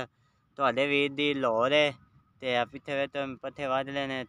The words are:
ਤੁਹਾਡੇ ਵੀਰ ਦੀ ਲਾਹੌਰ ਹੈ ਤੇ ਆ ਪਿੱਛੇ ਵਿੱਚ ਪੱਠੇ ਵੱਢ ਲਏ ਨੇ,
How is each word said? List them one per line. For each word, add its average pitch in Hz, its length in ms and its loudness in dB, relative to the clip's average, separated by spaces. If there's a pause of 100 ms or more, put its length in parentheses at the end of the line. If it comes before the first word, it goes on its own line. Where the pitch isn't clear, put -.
(560)
ਤੁਹਾਡੇ 135 320 2
ਵੀਰ 143 240 2
ਦੀ 147 220 0
ਲਾਹੌਰ 127 400 2
ਹੈ 147 200 4 (460)
ਤੇ 123 180 0
ਆ 120 80 2
ਪਿੱਛੇ 139 300 -10
ਵਿੱਚ 135 460 -4
ਪੱਠੇ 139 260 -8
ਵੱਢ 131 220 -2
ਲਏ 139 180 -4
ਨੇ, 131 220 -6